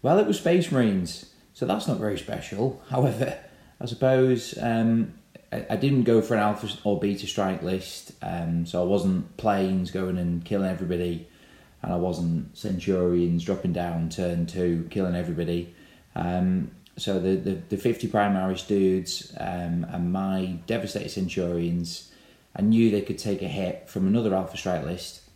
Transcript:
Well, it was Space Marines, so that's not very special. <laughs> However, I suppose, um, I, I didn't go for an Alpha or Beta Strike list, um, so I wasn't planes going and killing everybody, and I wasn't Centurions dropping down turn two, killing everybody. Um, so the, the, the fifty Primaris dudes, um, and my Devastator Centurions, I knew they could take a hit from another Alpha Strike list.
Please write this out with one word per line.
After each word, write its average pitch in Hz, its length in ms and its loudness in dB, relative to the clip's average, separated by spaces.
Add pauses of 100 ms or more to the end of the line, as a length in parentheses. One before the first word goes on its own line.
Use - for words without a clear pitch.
Well, 151 140 6
it 214 80 6
was - 140 0
Space 170 320 2
Marines, 101 600 2 (220)
so - 140 -4
that's 214 200 0
not 107 120 0
very 101 180 -2
special. - 680 -4
<laughs> - 40 -20
However, 127 480 0 (420)
I 123 60 -8
suppose, 131 720 2
um, 113 540 2 (380)
I, 123 180 -6
I 110 60 0
didn't 127 300 2
go 113 180 6
for - 100 0
an 110 60 4
Alpha 104 280 0 (160)
or 104 160 2
Beta 101 280 -2
Strike 95 340 -2
list, - 520 -6 (100)
um, 85 420 -2
so 87 160 -2
I 87 60 2
wasn't 92 500 0
planes 95 540 0
going 92 260 -2
and 85 260 -2
killing 98 240 0
everybody, 87 600 -2 (560)
and 90 100 -2
I 87 40 0
wasn't 85 600 -2
Centurions 87 880 2
dropping 92 300 -2
down 85 360 -2
turn 85 380 -2
two, 85 420 -2
killing 92 240 0
everybody. 85 640 -2 (400)
Um, 90 560 0 (260)
so 95 220 0
the, 95 160 2
the, 90 340 -2
the 101 80 -2
fifty 113 300 0
Primaris 95 580 2
dudes, 95 720 0
um, 85 480 -4
and 87 240 -2
my 95 540 -2
Devastator 110 440 -4
Centurions, 87 1000 -2 (440)
I 101 80 0
knew 113 260 6
they 101 120 2
could - 180 -4
take 98 240 -4
a 95 40 -4
hit 92 400 -4
from 95 200 0
another 107 260 4
Alpha 92 240 -2
Strike 87 260 -2
list. 87 380 -8 (140)